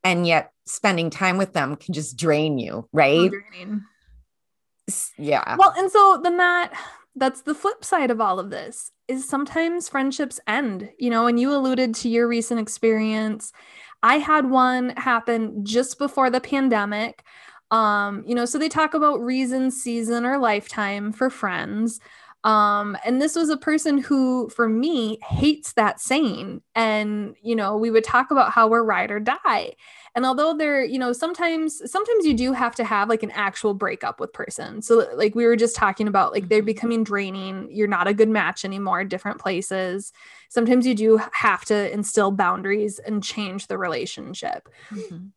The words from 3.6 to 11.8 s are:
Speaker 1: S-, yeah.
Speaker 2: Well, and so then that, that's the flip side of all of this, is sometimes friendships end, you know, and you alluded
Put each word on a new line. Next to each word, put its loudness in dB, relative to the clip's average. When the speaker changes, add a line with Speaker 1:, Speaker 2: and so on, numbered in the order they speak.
Speaker 1:
S-, -8
yeah. -2
Speaker 2:
Well, 6
and 0
so 6
then 0
that, 2
that's -2
the -4
flip -4
side 0
of -2
all 0
of -8
this, -12
is -6
sometimes -2
friendships -4
end, -4
you -2
know, 2
and 4
you 2
alluded 2